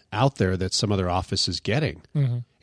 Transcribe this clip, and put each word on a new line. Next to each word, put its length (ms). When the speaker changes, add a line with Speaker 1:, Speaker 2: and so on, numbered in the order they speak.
Speaker 1:
out 260
there 200
that 160
some 180
other 180
office 380
is 120
getting. 420
Speaker 2:
Mm-hmm. 240